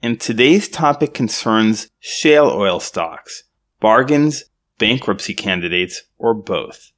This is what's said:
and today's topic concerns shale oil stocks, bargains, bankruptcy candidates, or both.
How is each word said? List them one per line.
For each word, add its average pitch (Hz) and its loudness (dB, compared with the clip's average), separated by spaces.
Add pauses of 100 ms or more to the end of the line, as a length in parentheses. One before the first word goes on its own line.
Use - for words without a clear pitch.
and 117 -4
today's 135 2
topic 147 0
concerns 110 0 (120)
shale 147 4
oil 92 0
stocks, - -10 (360)
bargains, 143 2 (340)
bankruptcy 110 -2
candidates, 90 -4 (140)
or 117 0
both. - -8